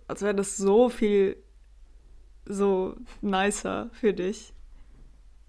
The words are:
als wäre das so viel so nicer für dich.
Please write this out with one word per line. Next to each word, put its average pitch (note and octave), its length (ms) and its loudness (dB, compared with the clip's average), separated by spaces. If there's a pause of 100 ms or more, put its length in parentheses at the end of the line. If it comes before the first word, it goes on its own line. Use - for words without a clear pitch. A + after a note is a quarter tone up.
als - 140 -8
wäre G3+ 140 0
das G3 220 -4
so G#3 320 6
viel G3+ 480 0 (1080)
so G3 500 0 (260)
nicer G3+ 720 -2
für G3+ 200 0
dich. F#3 400 -6 (960)